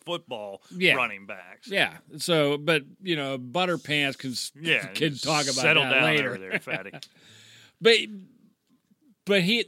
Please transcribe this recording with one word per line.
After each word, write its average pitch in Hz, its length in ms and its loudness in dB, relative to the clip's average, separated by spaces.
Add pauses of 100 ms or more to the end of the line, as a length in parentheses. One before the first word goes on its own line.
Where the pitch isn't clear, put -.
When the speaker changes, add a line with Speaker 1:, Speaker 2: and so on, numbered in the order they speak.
Speaker 1:
football 107 580 -8 (140)
Speaker 2:
Yeah. 180 200 4
Speaker 1:
running 107 300 -2
backs. 98 440 -14
Speaker 2:
Yeah. 160 240 0 (240)
So, 147 400 2
but, 151 260 0 (180)
you 180 140 -2
know, 135 220 -4
Butter 165 400 -2
Pants 143 400 0
can 131 140 -8
s-, - 280 -8
Speaker 1:
Yeah, 143 280 0
Speaker 2:
<laughs> 95 60 -12
can 139 240 0
talk 147 260 0
about 135 120 -2
Speaker 1:
settle 151 280 4
Speaker 2:
that 131 100 0
Speaker 1:
down 131 100 6
Speaker 2:
later. 143 280 2
Speaker 1:
over 113 80 -8
there, 95 200 -6
fatty. 101 320 -8
Speaker 2:
<laughs> 147 80 -14 (800)
But, 226 160 6 (1300)
but 196 160 4
he, 202 260 2